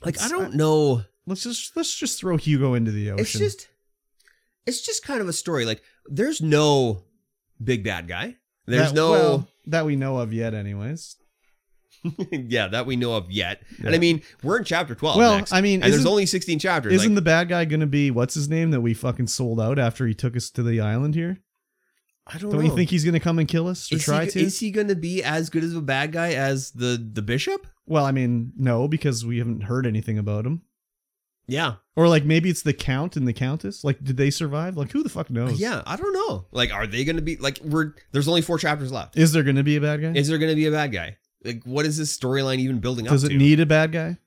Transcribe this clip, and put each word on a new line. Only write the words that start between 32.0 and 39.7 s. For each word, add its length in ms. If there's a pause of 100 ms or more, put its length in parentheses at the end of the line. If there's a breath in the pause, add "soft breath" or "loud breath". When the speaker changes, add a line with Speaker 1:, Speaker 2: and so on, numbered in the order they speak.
Speaker 2:
like, 180
maybe 240
it's 140
the 100
count 420
and 120
the 60
countess. 500
Like, 200
did 140
they 140
survive? 460
Like, 140
who 120
the 60
fuck 200
knows? 300
Speaker 1:
Yeah, 260
I 100
don't 180
know. 380
Like, 220
are 140
they 160
gonna 180
be, 160
like, 260
we're, 300 (180)
there's 160
only 140
four 160
chapters 340
left. 260
Speaker 2:
Is 160
there 100
gonna 200
be 120